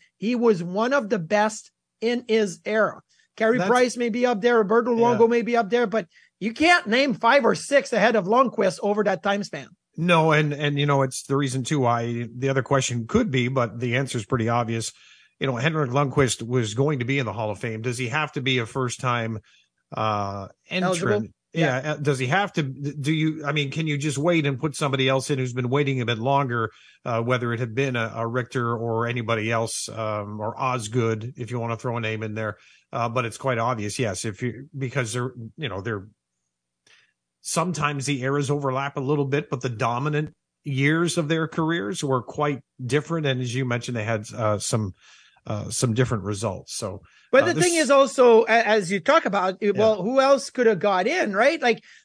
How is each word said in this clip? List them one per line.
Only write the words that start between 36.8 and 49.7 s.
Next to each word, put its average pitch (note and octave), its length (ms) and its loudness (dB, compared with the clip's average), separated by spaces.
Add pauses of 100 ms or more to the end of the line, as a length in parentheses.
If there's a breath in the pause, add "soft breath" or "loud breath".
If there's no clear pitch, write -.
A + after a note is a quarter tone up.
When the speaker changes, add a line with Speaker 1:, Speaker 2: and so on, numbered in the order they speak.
Speaker 2:
sometimes D3 640 -2
the C3+ 160 -2
eras C#3 280 0
overlap C#3 460 -2
a D3 40 -6
little C#3+ 240 0
bit, C#3 260 -2
but C3 100 -4
the C3 80 -2
dominant B2+ 640 -2 (300)
years D3+ 540 0
of D3+ 100 0
their D#3+ 200 0
careers E3+ 560 -2
were C3 180 0
quite D3 400 -4 (220)
different. D3+ 420 0
And B2+ 140 0
as A#2+ 140 -4
you C3 100 -2
mentioned, A#2+ 320 -2
they G#2+ 80 -4
had, A2 280 -4
uh, G#2+ 260 0
some, G#2 360 -2 (520 soft breath)
uh, G#2 240 -6
some A#2+ 220 0
different A#2 300 0
results. G2+ 500 -6
So, F#2+ 300 -10 (300 soft breath)
Speaker 1:
But C4 100 8
Speaker 2:
uh, - 40 4
Speaker 1:
the F4 80 2
Speaker 2:
this E4 100 2
Speaker 1:
thing E4+ 100 2
is D4+ 160 2
also, B3 540 6
a-, A3+ 220 4
as G3+ 260 2
you G3 80 0
talk D#4 240 4
about, F#3+ 360 -2
Speaker 2:
Yeah. G3+ 140 2